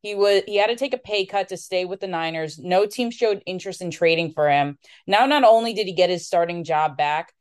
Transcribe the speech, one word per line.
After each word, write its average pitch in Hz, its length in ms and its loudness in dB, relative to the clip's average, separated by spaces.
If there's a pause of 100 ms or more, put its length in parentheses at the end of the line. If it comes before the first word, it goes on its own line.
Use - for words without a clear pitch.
He 208 140 -10
was, 202 320 2
he 208 100 -4
had 208 120 2
to 233 80 -2
take 262 180 -4
a 247 40 -8
pay 208 280 -4
cut 196 220 -4
to 185 80 -10
stay 180 280 -4
with 185 140 -8
the 196 80 -8
Niners. 165 500 -6
No 180 300 2
team 233 240 -4
showed 214 360 -2
interest 185 360 -10
in 175 80 -6
trading 165 420 2
for 151 160 0
him. 143 300 0 (300)
Now, 208 180 4
not 285 160 4
only 226 320 6
did 196 140 -2
he 190 40 -8
get 175 160 4
his 175 160 -2
starting 170 380 -2
job 156 340 -2
back 151 440 -2